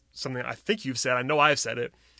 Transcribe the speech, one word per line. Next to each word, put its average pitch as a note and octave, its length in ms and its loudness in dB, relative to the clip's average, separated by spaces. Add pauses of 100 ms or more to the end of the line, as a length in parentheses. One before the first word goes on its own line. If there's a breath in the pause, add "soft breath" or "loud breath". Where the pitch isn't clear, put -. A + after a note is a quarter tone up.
(120)
something B2+ 320 -6
I B2 100 -6
think - 300 -4
you've C3 160 -4
said, B2+ 160 0
I B2 60 0
know D3 180 2
I've C#3+ 180 6
said A#2 200 -4
it, A#2+ 160 -6 (260 soft breath)